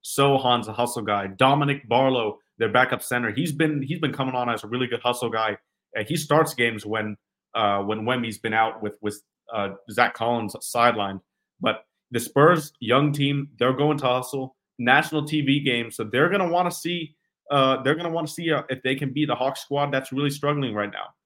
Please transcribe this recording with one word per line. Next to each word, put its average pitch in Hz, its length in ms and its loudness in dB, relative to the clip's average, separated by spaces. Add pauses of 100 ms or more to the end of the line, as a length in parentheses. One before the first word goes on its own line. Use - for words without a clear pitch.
Sohan's 127 600 2
a 110 60 -10
hustle 120 300 -2
guy. 101 260 -2
Dominic 139 600 2
Barlow, 123 500 2 (200)
their 110 100 0
backup 123 340 2
center, 120 300 -2
he's 160 200 -2
been, 151 300 0
he's 139 180 -6
been 143 120 -2
coming 131 220 -4
on 123 140 0
as 113 160 -4
a - 20 -14
really 123 220 -2
good 113 120 -4
hustle 120 300 -2
guy. 110 260 0 (400)
Uh, 110 100 -4
he 165 100 -2
starts 151 380 2
games 113 300 0
when, 107 320 -4 (380)
uh, 101 280 2
when 107 180 -2
Wemby's 117 380 -2
been 110 140 -4
out 113 300 2
with, 104 180 -6
with, 104 220 -6 (300)
uh, 101 180 -2 (220)
Zach 117 220 2
Collins 117 420 -2
sidelined. 107 640 0 (400)
But - 240 -2 (260)
the 120 80 -4
Spurs, 151 640 4
young 139 320 2
team, 143 360 -2 (100)
they're 127 140 4
going 147 260 2
to 135 80 -2
hustle. 127 500 -2 (240)
National 147 440 2
T 151 160 0
V 139 200 2
game, 117 320 -2
so 117 100 -8
they're 123 260 2
gonna 190 200 0
wanna 175 240 0
see, 170 420 -6 (360)
uh, 135 320 4
they're 139 120 2
gonna 170 160 -4
wanna 165 160 -2
see, 165 260 -4
uh, 135 160 0
if 127 140 -6
they 131 140 0
can 135 160 -6
beat 147 140 0
the 123 100 0
Hawks 135 240 -2
squad 143 320 -2
that's 135 200 -2
really 143 180 0
struggling 143 440 -2
right 104 180 -2
now. 95 220 -12 (120)